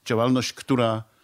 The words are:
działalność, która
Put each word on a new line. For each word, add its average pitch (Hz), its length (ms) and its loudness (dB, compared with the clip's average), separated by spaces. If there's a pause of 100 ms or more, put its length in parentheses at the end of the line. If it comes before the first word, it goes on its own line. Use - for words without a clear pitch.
działalność, 123 480 0
która 113 520 -2 (200)